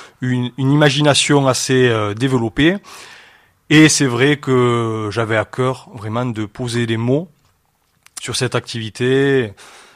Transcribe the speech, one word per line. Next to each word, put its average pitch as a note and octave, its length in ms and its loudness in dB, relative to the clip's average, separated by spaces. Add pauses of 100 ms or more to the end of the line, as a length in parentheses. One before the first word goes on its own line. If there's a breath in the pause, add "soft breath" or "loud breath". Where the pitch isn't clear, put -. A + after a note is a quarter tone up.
(220 loud breath)
eu B2+ 100 -4
une, B2 260 -2
une C3+ 140 0
imagination D3 760 2
assez, B2+ 440 2
euh, G#2+ 240 -2
développée. C3 640 0 (920 loud breath)
Et D3+ 200 8
c'est - 160 0
vrai C3 320 2
que A#2+ 760 0
j'avais A2 240 -2
à G#2+ 80 2
cœur B2+ 500 -4
vraiment A2 320 -6
de A2 200 -6
poser A#2+ 400 -4
des A2+ 100 -2
mots C3 340 -2 (920)
sur - 160 -8
cette B2 180 -2
activité. B2 960 -2 (440 loud breath)